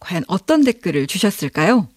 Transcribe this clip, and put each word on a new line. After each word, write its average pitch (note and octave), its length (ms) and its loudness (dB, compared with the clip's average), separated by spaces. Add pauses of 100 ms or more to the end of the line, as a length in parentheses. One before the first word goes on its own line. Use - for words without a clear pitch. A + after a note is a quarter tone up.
과연 E3+ 260 -6
어떤 D4 380 2
댓글을 D#3+ 420 -2
주셨을까요? F#3 920 0